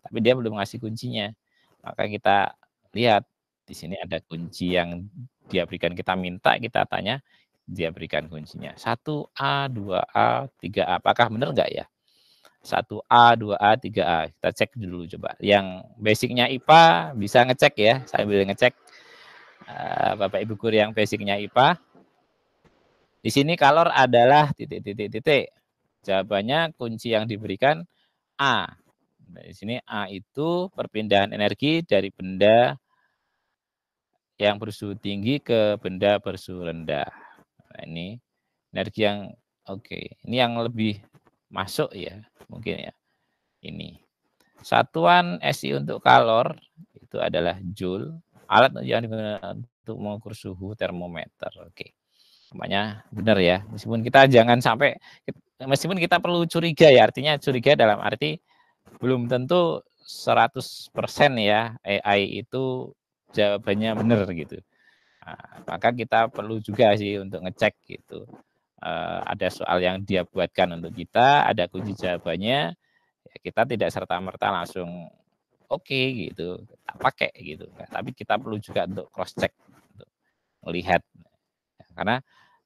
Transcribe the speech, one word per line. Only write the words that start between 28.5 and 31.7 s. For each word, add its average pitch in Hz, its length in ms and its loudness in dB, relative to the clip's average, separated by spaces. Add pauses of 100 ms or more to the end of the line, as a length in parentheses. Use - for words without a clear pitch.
Nah, 85 160 -20
di 87 160 -20
sini 113 320 -8
A 104 160 -6
itu 156 640 -6
perpindahan 104 640 0
energi 107 480 0